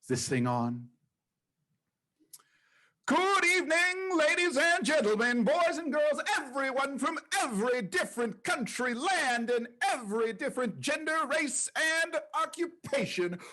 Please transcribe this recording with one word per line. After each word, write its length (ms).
Is 60
this 200
thing 180
on? 420
Good 380
evening, 760
ladies 380
and 280
gentlemen, 600
boys 340
and 140
girls, 280
everyone 640
from 220
every 420
different 600
country, 520
land, 540
and 200
every 400
different 480
gender, 360
race, 460
and 400
occupation. 1040